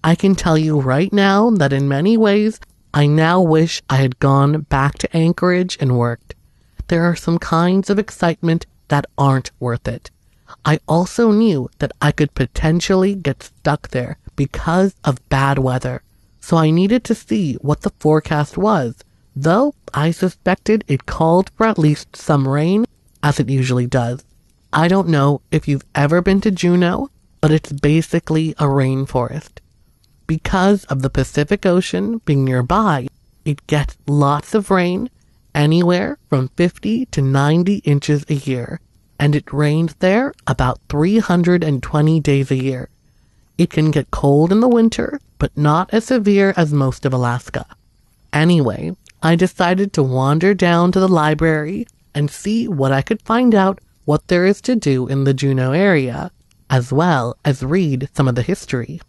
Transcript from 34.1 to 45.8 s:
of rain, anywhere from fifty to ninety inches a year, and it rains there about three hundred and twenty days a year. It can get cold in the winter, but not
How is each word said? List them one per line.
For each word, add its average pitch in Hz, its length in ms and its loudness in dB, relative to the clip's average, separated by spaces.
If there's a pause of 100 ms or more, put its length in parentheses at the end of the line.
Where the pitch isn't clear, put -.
of 202 180 -2
rain, 185 380 -2 (440)
anywhere 175 640 0 (120)
from 131 200 0
fifty 214 580 -2
to - 140 -4
ninety 151 580 2
inches 147 500 -2
a 151 60 -2
year, 135 440 -6 (400)
and 147 160 2
it - 160 -6
rains 151 480 0
there 214 340 0 (140)
about 127 400 -2
three 170 320 2
hundred 175 440 2
and 139 200 -2
twenty 156 380 2
days 139 280 0
a 135 60 2
year. 131 340 -6 (680)
It 175 120 0
can 156 220 0
get 147 180 -2
cold 151 440 2
in 220 80 4
the 254 80 4
winter, 233 500 0 (180)
but - 200 -4
not 151 360 0